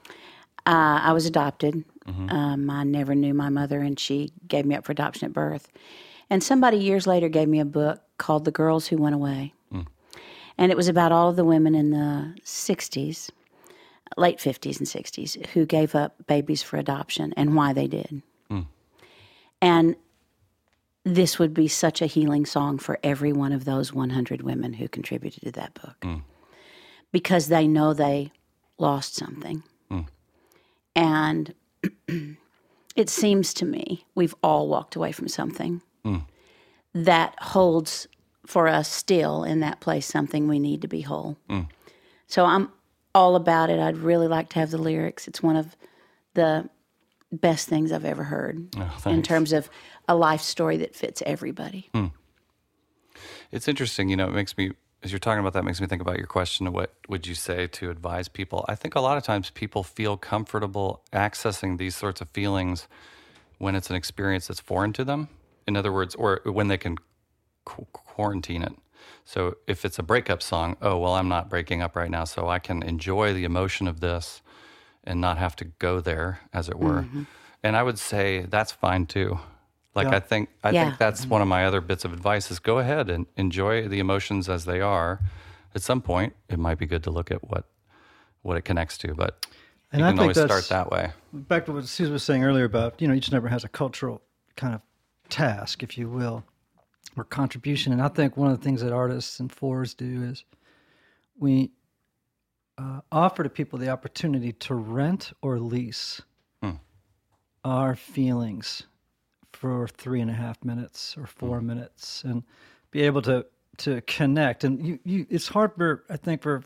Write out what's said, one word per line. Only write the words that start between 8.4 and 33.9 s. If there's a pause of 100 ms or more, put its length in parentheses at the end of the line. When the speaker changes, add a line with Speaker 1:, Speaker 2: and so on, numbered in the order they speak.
Speaker 1:
The
Girls
Who
Went
Away. (200)
Speaker 2:
Mm. (680)
Speaker 1:
And
it
was
about
all
of
the
women
in
the
sixties, (840)
late
fifties
and
sixties, (160)
who
gave
up (120)
babies
for
adoption
and
why
they
did. (300)
Speaker 2:
Mm. (960)
Speaker 1:
And (1080)
this
would
be
such
a
healing
song
for
every
one
of
those
one
hundred
women
who
contributed
to
that
book.
Speaker 2:
Mm. (880)
Speaker 1:
Because
they
know
they (460)
lost
something. (260)
Speaker 2:
Mm. (880)
Speaker 1:
And (540)
<clears throat> (580)
it
seems
to
me